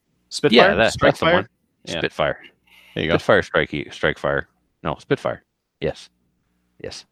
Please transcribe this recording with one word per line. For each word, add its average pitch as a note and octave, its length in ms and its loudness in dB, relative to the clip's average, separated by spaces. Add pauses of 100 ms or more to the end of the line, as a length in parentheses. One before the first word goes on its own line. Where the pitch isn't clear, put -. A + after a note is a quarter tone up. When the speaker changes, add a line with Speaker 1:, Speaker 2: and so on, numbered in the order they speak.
(280)
Speaker 1:
Spitfire? - 320 0
Speaker 2:
Yeah, F#3+ 100 6
that, - 60 0
that's A2+ 180 2
the B2 40 -10
Speaker 1:
Strike C#3+ 180 2
Fire? E3 180 2
Speaker 2:
one. F3+ 140 0 (360)
Speaker 1:
Yeah. E2+ 140 -8
Speaker 2:
Spitfire. - 400 -2 (560)
Speaker 1:
There - 80 -4
you D#2+ 80 -2
go. E2+ 60 4
Speaker 2:
Spitfire, G2+ 260 2
Strike D#2 320 -2
E-, D2 160 -8
Strike - 280 -4
Fire. C#2 300 -4 (360)
No, D#2 160 -4
Spitfire. - 420 -6 (380)
Yes. - 280 -8 (680)
Yes. - 340 -16